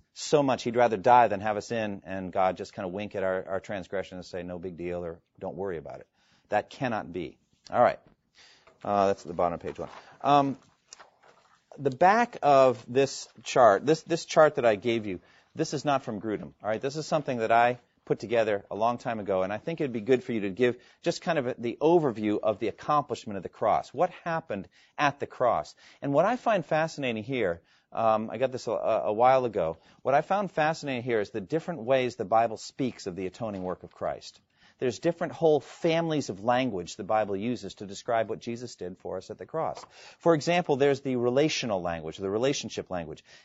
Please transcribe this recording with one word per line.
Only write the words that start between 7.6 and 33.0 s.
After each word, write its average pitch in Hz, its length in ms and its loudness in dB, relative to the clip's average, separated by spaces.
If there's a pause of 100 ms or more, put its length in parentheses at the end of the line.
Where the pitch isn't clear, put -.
All 117 120 4
right. 107 180 4 (840)
Uh, 101 260 2
that's 98 140 -2
at - 60 -16
the 87 60 -8
bottom 85 200 0
of 80 60 -8
page 73 180 -10
one. 78 120 -10 (320)
Um, 139 360 2 (1160)
the 135 140 -2
back 196 520 2
of 131 460 6
this 131 400 0 (160)
chart, 110 420 6
this, 160 160 2
this 160 220 -4
chart 156 320 6
that 127 80 -2
I 113 100 6
gave 113 320 -2
you, 90 140 -6 (340)
this 160 200 -4
is 139 100 -4
not 139 180 0
from 107 180 -8
Grudem. 90 420 -6
All 98 60 -6
right, 113 120 -2
this 139 160 -4
is 156 100 -8
something 143 320 -2
that 113 140 2
I 120 260 6 (260)
put 147 140 -2
together 110 520 0
a - 40 -8
long 113 220 0
time 117 240 -6
ago, 95 220 0
and 92 100 -2
I 107 60 -6
think 165 220 -6
it'd 143 120 -4
be 113 80 -4
good 123 240 2
for - 80 -8
you 113 80 -2
to 98 100 -4
give 120 280 0 (240)
just - 180 -4
kind 165 180 -2
of 123 100 -2
a, 127 100 -4
the 113 220 -6
overview 120 640 2
of 107 160 0
the 113 100 -4
accomplishment 120 680 -4
of 95 60 -8
the - 80 -10
cross. 98 420 0
What 170 180 0 (140)
happened 160 420 -6 (300)
at 143 240 0
the 113 60 -6
cross? 98 480 0 (260)
And 143 140 -4
what 151 100 4
I 233 120 0
find 214 280 0
fascinating 147 580 -4
here, 104 380 -2 (320)
um, 110 380 2
I 107 80 -8
got 127 120 0
this 123 160 -8
a, 117 60 -2
a 104 400 0
while 127 320 4
ago. 90 320 -2 (260)
What 131 120 0
I 151 80 4
found 190 280 -2
fascinating 151 520 -2
here 120 180 0
is 101 100 -4
the 110 100 -6
different 156 420 -6
ways 123 340 0
the 113 80 -4
Bible 113 320 2
speaks - 500 -8